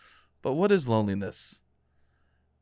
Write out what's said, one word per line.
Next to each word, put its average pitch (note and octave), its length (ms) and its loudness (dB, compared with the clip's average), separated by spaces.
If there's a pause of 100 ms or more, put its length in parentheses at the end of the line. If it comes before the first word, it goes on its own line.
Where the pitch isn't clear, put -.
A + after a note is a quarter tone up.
(420)
But C#3 120 -2
what F#3 180 2
is F3 160 4
loneliness G2+ 760 -2 (1000)